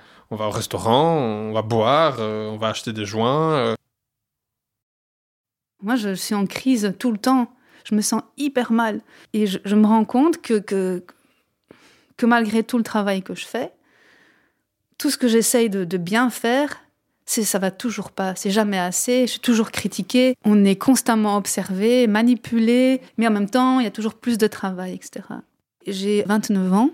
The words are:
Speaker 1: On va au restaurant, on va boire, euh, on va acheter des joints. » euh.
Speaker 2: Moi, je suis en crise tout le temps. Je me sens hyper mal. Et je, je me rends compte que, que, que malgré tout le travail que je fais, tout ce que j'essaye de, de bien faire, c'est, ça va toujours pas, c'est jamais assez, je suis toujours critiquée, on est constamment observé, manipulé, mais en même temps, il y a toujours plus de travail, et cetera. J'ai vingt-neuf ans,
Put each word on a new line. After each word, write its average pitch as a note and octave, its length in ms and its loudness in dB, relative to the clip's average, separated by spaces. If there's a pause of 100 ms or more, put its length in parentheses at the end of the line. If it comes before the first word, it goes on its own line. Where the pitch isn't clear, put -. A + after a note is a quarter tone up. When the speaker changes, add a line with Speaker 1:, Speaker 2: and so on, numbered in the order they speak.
(300)
Speaker 1:
On A2+ 60 -8
va G#2+ 100 -4
au G#2+ 40 -2
restaurant, A#2 680 0
on G#2+ 340 -4
va A2 100 -2
boire, A#2+ 580 2
euh, G#2+ 280 -6
on G#2+ 80 -8
va A2 120 -4
acheter A2+ 260 -6
des G#2+ 100 -6
joints. » B2 520 0
euh. A#2 180 0 (2000)
Speaker 2:
Moi, A3 140 -2
je G#3 180 -2
suis F#3 200 -6
en G3+ 100 0
crise G#3 540 0
tout B3+ 120 -2
le A3 60 -2
temps. B3+ 340 2 (340)
Je - 100 -4
me G#3 80 2
sens A3 180 -2 (160)
hyper C#4 340 -2
mal. A3 300 -2 (320)
Et G#3+ 140 0
je, F#3+ 180 -4
je G3 100 -2
me G#3+ 120 6
rends A3 180 4
compte D4+ 380 0
que, A3 160 0
que, F#3 440 -4 (1160)
que A#3+ 80 2
malgré A3+ 360 2
tout A#3 140 -4
le A3+ 80 0
travail G3+ 380 -2
que F3+ 120 -12
je - 120 -12
fais, - 260 -8 (1300)
tout D4+ 100 -2
ce C4+ 80 -2
que B3+ 100 0
j'essaye A3+ 440 2
de, F#3+ 140 -2
de F3 120 -4
bien G3+ 320 0
faire, B3+ 480 -2 (480)
c'est, - 200 -2
ça G3 140 0
va F#3 120 -2
toujours G#3 400 -8
pas, F#3+ 260 -6
c'est - 140 -4
jamais G#3 280 0
assez, G#3+ 440 0
je A#3 100 -2
suis - 80 -8
toujours A3+ 300 0
critiquée, B3 640 0 (100)
on G#3 220 6
est G3 100 2
constamment A3 640 2
observé, G#3 680 0
manipulé, A#3 920 2 (160)
mais A3+ 100 0
en A3+ 40 2
même G3+ 180 0
temps, B3+ 320 2
il A#3+ 40 0
y - 20 -2
a G3 40 -6
toujours G#3+ 240 -6
plus A#3+ 220 -2
de G#3 120 2
travail, F#3 460 -8
et F#3 60 -12
cetera. - 400 -16 (460)
J'ai G3+ 380 -2
vingt-neuf G3 500 0
ans, A#3+ 200 4